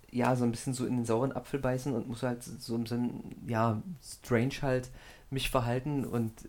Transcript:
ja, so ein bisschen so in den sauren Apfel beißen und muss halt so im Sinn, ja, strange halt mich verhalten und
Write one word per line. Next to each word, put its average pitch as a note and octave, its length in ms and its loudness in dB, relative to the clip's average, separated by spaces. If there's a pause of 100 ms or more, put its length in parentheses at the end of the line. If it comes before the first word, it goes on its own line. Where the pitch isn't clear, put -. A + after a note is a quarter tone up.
(100)
ja, B2 260 4
so B2 80 2
ein A#2+ 60 4
bisschen A#2+ 240 -2
so B2 120 -2
in B2+ 100 0
den A#2 80 0
sauren A#2 280 2
Apfel - 280 -4
beißen C3 340 0
und A2 140 -2
muss A#2 140 -6
halt A#2+ 200 -2
so - 320 -8
im A#2 120 0
Sinn, - 500 -2 (100)
ja, A2+ 360 4 (200)
strange B2 600 2
halt B2+ 280 0 (400)
mich C3+ 200 -2
verhalten B2+ 560 2
und A#2 420 -2